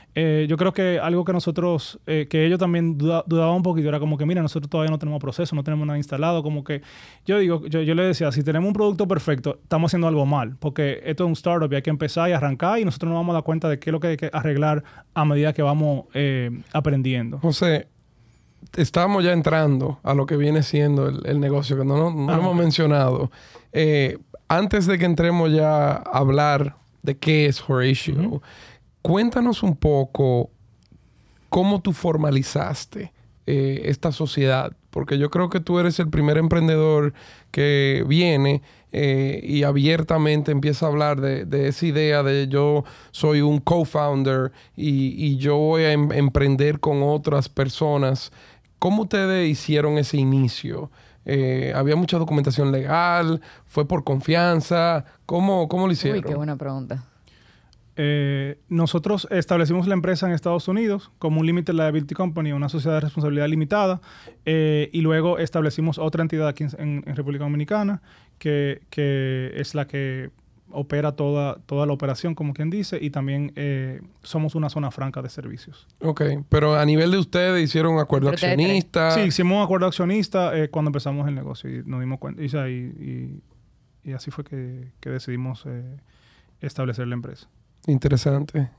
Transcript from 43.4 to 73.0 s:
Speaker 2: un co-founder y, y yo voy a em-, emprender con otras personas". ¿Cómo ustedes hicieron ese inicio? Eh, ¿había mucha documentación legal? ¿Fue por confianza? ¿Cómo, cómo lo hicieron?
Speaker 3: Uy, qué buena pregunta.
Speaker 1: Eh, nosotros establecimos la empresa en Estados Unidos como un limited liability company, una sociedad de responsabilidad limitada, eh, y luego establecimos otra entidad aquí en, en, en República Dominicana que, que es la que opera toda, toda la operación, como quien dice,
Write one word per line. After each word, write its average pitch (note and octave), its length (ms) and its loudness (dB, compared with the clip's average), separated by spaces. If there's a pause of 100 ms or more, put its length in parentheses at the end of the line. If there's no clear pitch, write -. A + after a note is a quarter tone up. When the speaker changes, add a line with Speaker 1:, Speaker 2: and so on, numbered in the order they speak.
Speaker 2:
un D3 200 4
co-founder C#3 920 0 (260)
y, C3+ 380 0 (100)
y C#3+ 140 2
yo C#3+ 180 2
voy D#3+ 280 2
a D3+ 80 4
em-, D3 200 2
emprender C#3+ 680 2
con C#3+ 220 0
otras C#3+ 460 0
personas". C#3 800 -2 (500)
¿Cómo G#3 220 2
ustedes F#3+ 460 0
hicieron D3+ 500 0
ese D3+ 180 -2
inicio? C3+ 760 0 (360)
Eh, C3 500 -2
¿había C#3 200 2
mucha F3 220 0
documentación C#3+ 540 0
legal? E3 680 0 (260)
¿Fue D3 200 -2
por D#3+ 180 -2
confianza? E3 1000 2 (220)
¿Cómo, F3+ 420 0
cómo F3+ 180 0
lo F#3 60 2
hicieron? D3 260 0
Speaker 3:
Uy, - 60 -6
qué D3+ 100 -4
buena D3 220 -4
pregunta. C3+ 480 -8 (920)
Speaker 1:
Eh, C#3+ 600 -2 (100)
nosotros E3+ 600 0
establecimos F3 560 2
la G3 80 0
empresa F3+ 320 0
en F3 60 0
Estados E3+ 360 -2
Unidos G3+ 500 -2
como D#3 220 0
un D#3+ 60 2
limited E3+ 280 0
liability D#3 400 0
company, D#3+ 380 -2
una C#3+ 180 -2
sociedad D#3+ 260 -2
de D3+ 40 0
responsabilidad D3 480 -2
limitada, F3+ 520 0 (460)
eh, D#3 460 2
y E3 100 0
luego D#3+ 360 2
establecimos D#3+ 600 -2
otra D#3 240 -2
entidad D#3 260 0
aquí D3 160 -6
en, C#3+ 140 -4
en, D3 280 -6
en B2+ 100 -8
República C#3+ 280 -6
Dominicana F#3+ 560 -2 (380)
que, C#3+ 500 -2
que C3+ 680 -2
es - 180 -8
la C#3+ 120 -4
que C3+ 440 -8 (400)
opera C#3+ 420 -4
toda, C#3+ 440 -2 (100)
toda C#3+ 180 -2
la D3 80 0
operación, C#3 440 -4
como D3 180 -6
quien D3+ 160 -4
dice, G3 320 -6